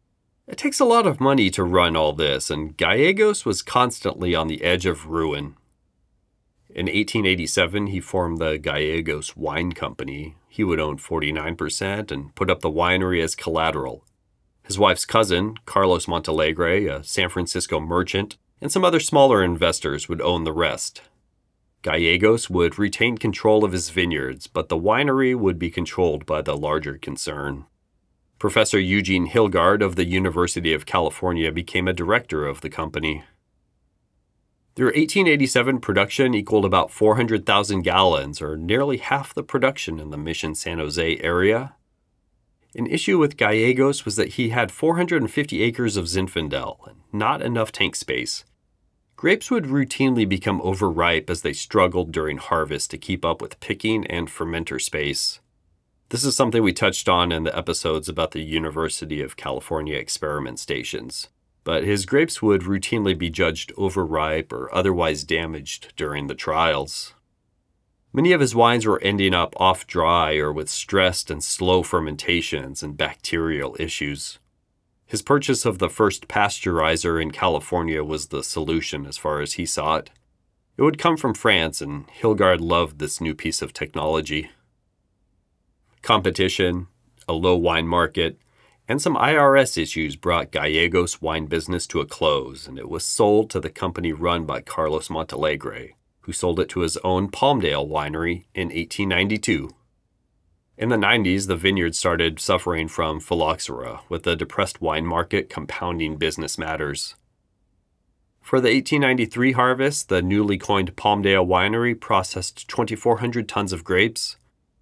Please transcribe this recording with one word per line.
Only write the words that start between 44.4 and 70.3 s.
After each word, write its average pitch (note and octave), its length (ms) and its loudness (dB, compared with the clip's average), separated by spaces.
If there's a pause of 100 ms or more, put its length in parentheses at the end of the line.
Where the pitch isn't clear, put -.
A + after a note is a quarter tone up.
had A#2 220 -2
four D#3+ 240 0
hundred E3+ 260 0
and A2+ 100 -4
fifty C#3+ 300 -2
acres A#2 360 0
of F2+ 80 -2
Zinfandel E2 840 -4
and - 120 -20 (120)
not A2 300 0
enough A#2 320 -2
tank - 240 -2
space. - 480 -6 (720)
Grapes G3 340 2
would A3+ 140 0
routinely C3 640 2
become F#2+ 320 0
overripe E2+ 680 2
as E2+ 120 -2
they D2+ 100 -2
struggled F2 640 0
during D2+ 240 -2
harvest D2+ 540 -2
to D#2 60 -10
keep E2+ 280 -4
up E2 160 0
with - 180 -12
picking A2 480 -2
and E2+ 220 -4
fermenter E2 520 -6
space. - 600 -4 (640)
This A#2+ 160 -4
is C3+ 140 0
something A#2 260 2
we G2 80 4
touched - 380 0
on F2 240 4
in D#2+ 100 -2
the D#2 120 -2
episodes D#2+ 520 -2
about D#2+ 240 -4
the D#2+ 100 -8
University D#2 800 -4
of C2+ 140 -8
California D2+ 640 -6
experiment C#2+ 600 -6
stations, - 720 -8 (360)
but E2 200 -2
his G2 220 0
grapes D3 360 0
would G2+ 200 4
routinely G2 540 0
be E2+ 140 -4
judged E2 480 -2
overripe D#2+ 760 -2
or B1 200 -10
otherwise E2+ 500 2
damaged D#2+ 760 -6
during D2 280 -4
the C2+ 80 -8
trials. D#2 800 -2 (960)
Many D3+ 200 2
of E3+ 100 4
his A2+ 140 0
wines A#2 320 4
were G#2 160 2
ending G2 320 2
up E2+ 220 0
off F#2 280 2
dry E2 520 2